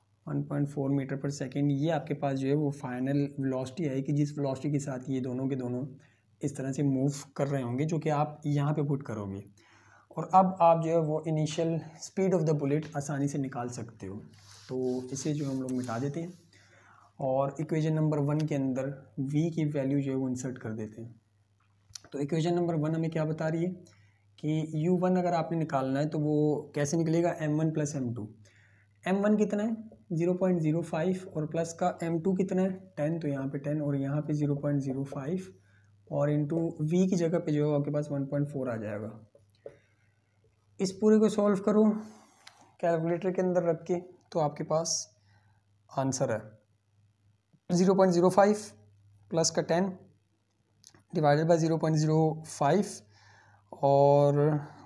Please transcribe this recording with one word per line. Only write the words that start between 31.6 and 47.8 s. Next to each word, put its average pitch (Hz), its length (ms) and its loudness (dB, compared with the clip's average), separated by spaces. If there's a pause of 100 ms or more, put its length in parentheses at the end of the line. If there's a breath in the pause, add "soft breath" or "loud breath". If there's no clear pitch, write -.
का 180 300 -2
एम 165 180 -2
टू 185 140 0
कितना 185 280 0
है, 190 80 2 (260)
टेन, 160 220 0
तो 160 100 -4
यहाँ 135 200 -2
पे 147 100 -6
टेन 147 240 -2
और 143 140 0
यहाँ 139 260 -2
पे 151 120 -2
ज़ीरो 147 200 0
पॉइंट 143 260 0
ज़ीरो 135 240 -4
फ़ाइव 143 360 -6 (720 soft breath)
और 143 180 2
into 151 300 0 (220)
V 180 260 4
की 190 80 2
जगह 170 220 2
पे 175 140 -2
जो 147 160 2
है 147 100 2
आपके 143 120 0
पास 147 200 -2
वन 139 160 -2
पॉइंट 143 220 -2
फ़ोर 131 220 -4
आ 113 60 -4
जाएगा। 107 500 -8 (1500 loud breath)
इस 190 120 -2
पूरे 214 260 6
को 214 100 6
सॉल्व 208 300 2
करो 214 260 4 (960 loud breath)
कैलकुलेटर 170 500 0
के 185 120 -2
अंदर 180 200 2
रख 165 200 0
के, 175 180 -2 (320)
तो 180 60 -2
आपके 147 260 -2
पास - 520 -2 (800)
आंसर 135 340 0
है - 260 -8 (1120)
ज़ीरो 180 220 6